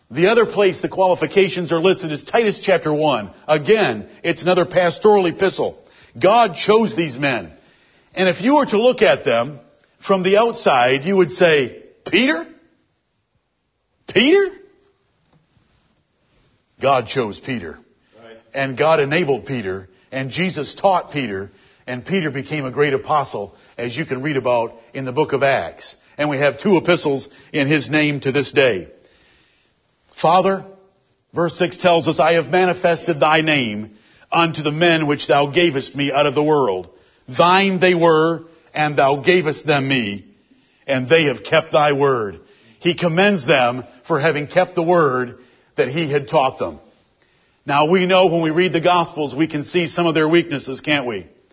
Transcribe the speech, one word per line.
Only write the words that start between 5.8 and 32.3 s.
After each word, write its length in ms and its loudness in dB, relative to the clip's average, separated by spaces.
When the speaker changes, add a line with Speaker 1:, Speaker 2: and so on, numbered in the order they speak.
Speaker 1:
God 380 4
chose 400 2
these 200 -4
men. 360 -4
And 120 0
if 120 -2
you 160 2
were 100 2
to 160 0
look 200 2
at 200 4
them 380 -2
from 240 0
the 120 2
outside, 680 2
you 100 -2
would 160 4
say, 540 2
"Peter? 400 0
Peter?" 420 2
God 260 2
chose 320 -6
Peter. 400 -12
Speaker 2:
Right. 180 -20
Speaker 1:
And 240 -6
God 220 2
enabled 480 0
Peter. 420 -8
And 220 -8
Jesus 420 -6
taught 380 0
Peter. 400 -6
And 180 -10
Peter 260 -4
became 340 -8
a 80 -8
great 220 0
apostle, 600 -4
as 180 -6
you 80 -6
can 180 -8
read 140 -4
about 380 -2
in 120 -10
the 80 -8
book 200 -2
of 120 0
Acts. 500 -2
And 100 -2
we 100 -2
have 200 0
two 200 2
epistles 500 -2
in 160 -2
his 200 0
name 320 -2
to 120 -4
this 180 -2
day. 380 0
"Father," 480 2
verse 240 -2
six 220 -2
tells 280 2
us, 120 -2
"I 160 4